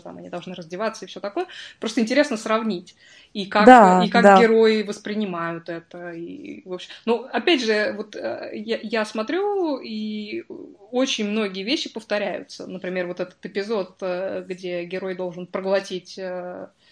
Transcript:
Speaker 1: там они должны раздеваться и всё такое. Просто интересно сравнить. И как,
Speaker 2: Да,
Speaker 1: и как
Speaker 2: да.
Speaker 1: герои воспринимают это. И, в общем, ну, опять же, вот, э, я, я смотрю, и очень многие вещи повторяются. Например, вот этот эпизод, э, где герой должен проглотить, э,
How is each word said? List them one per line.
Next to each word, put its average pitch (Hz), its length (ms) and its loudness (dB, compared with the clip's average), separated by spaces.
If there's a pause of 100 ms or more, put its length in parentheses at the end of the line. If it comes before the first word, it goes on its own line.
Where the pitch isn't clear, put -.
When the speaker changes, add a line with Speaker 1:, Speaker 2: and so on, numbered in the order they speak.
Speaker 1:
там 175 140 -18
они 180 100 -16
должны 180 260 -12
раздеваться 180 480 -8
и 185 60 -18
всё - 100 -14
такое. 330 280 -6 (340)
Просто - 180 -4
интересно 254 380 2
сравнить. 220 580 -4 (380)
И 202 140 -6
как, 208 180 4
Speaker 2:
Да, 196 400 12
Speaker 1:
и - 40 0
как 185 140 4
Speaker 2:
да. 196 180 10
Speaker 1:
герои 220 420 6
воспринимают 185 840 -6
это. 175 460 -12
И, 175 520 -14
в 185 60 -12
общем, 180 180 -12 (160)
ну, 233 280 0
опять 254 320 2
же, 214 320 0
вот, 208 180 -12
э, 226 380 -8
я, 220 280 -6
я 220 220 -2
смотрю, 320 800 -2
и 214 640 -10 (460)
очень 247 380 -2
многие 202 340 -4
вещи 269 280 -4
повторяются. - 760 -6
Например, 185 400 -6
вот 180 120 -10
этот - 260 -10
эпизод, 196 540 -6
э, 185 480 -6
где 180 380 -8
герой 185 300 -8
должен 180 300 -8
проглотить, 190 720 -4
э, 185 500 -10 (240)